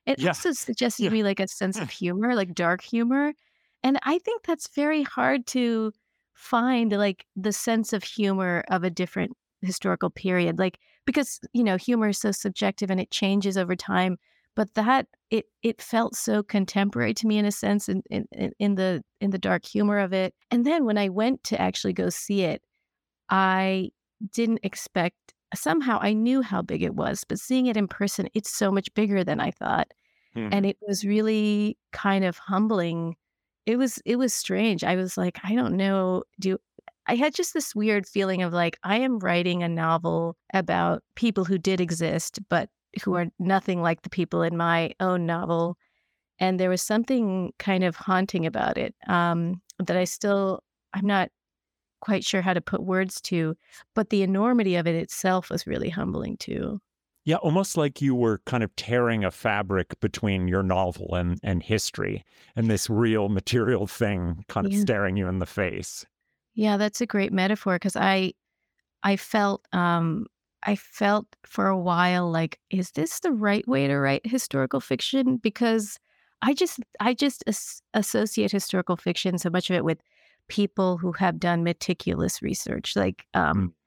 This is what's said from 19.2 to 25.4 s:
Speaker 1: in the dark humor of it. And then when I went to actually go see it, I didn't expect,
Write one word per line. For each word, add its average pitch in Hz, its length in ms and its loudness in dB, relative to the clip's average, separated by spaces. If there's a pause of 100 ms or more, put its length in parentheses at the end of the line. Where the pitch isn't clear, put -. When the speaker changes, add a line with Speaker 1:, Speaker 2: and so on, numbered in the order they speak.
Speaker 1:
in 202 100 0
the 190 60 -2
dark 185 280 0
humor 208 320 0
of 190 160 0
it. 190 200 0 (180)
And 240 140 2
then 302 200 2
when 214 120 2
I 202 120 2
went 220 360 0
to 196 140 -2
actually 185 340 -2
go 180 160 0
see 196 340 -2
it, 160 200 -2 (680)
I 190 600 2 (420)
didn't 226 300 0
expect, - 720 -4 (200)